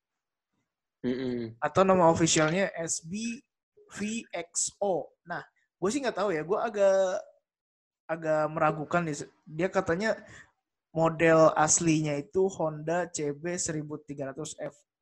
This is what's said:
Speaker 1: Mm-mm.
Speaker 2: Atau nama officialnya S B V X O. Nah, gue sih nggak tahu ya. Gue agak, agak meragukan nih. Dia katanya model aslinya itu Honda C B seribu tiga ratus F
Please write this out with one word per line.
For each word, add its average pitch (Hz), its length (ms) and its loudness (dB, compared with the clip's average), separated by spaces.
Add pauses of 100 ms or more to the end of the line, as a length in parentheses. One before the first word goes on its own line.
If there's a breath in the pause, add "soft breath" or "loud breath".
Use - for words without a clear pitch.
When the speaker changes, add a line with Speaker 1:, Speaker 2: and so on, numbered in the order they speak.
(1080)
Speaker 1:
Mm-mm. 123 560 -4
Speaker 2:
Atau 185 240 2
nama 185 240 6
officialnya 165 640 2
S 165 320 -6
B 226 320 -8 (560)
V 214 400 -8
X - 480 -6
O. 180 400 -2
Nah, 165 240 -10 (320)
gue 180 160 -2
sih 285 80 -4
nggak 226 160 -4
tahu 196 160 0
ya. 151 80 -2
Gue 170 160 -2
agak, 196 640 2 (840)
agak 160 420 0
meragukan 156 540 0
nih. 156 100 -4 (300)
Dia 165 240 -4
katanya 190 480 -2 (760 soft breath)
model 160 600 6
aslinya 156 640 2
itu 185 320 0
Honda 160 580 -4
C 156 240 -6
B 156 240 -6
seribu 151 460 -6
tiga 139 320 -10
ratus 151 240 -12
F 151 160 -10 (300)